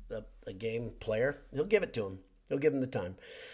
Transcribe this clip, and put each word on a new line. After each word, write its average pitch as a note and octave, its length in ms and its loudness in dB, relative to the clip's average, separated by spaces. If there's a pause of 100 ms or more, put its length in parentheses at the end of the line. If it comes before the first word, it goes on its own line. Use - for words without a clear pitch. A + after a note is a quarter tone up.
a, A2 140 -6 (240)
a G#2 60 -8
game A2+ 480 -2
player, A#2 400 2 (120)
he'll C#3+ 120 2
give G#3 180 6
it - 100 -6
to A2 120 0
him. F#2+ 140 -8 (280)
He'll C#3+ 120 0
give D3 140 6
him C#3 60 2
the B2+ 80 0
time. F3+ 300 -4 (360)